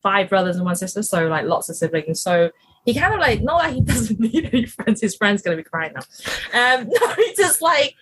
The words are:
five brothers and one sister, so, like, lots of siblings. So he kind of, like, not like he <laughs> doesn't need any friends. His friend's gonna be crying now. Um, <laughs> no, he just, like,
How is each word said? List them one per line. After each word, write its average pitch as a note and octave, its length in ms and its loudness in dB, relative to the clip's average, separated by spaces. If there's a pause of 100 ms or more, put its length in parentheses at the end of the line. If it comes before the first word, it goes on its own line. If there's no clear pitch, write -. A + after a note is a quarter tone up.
five F#3+ 260 2
brothers F#3 280 2
and F3+ 80 -2
one F3+ 100 -2
sister, F3+ 280 -6
so, E3 240 0
like, D#3 180 -2
lots E3 240 -2
of D#3+ 60 -12
siblings. D#3+ 460 -2
So E3+ 300 2 (340)
he A#3+ 80 2
kind F4 200 2
of, G4+ 60 -2
like, C4 220 2
not D4+ 160 0
like D#4+ 180 0
he B3+ 60 4
<laughs> - 120 2
doesn't A3 260 0
need A3+ 320 0
any A#3+ 140 2
friends. - 360 -4
His G3 140 -2
friend's G3+ 260 0
gonna E3+ 160 -2
be D#3+ 60 -10
crying D#3+ 300 -8
now. - 840 -2
Um, B3 180 -8
<laughs> G#4+ 60 2
no, - 140 2
he A4+ 220 2
just, F#4 240 2
like, D4 400 2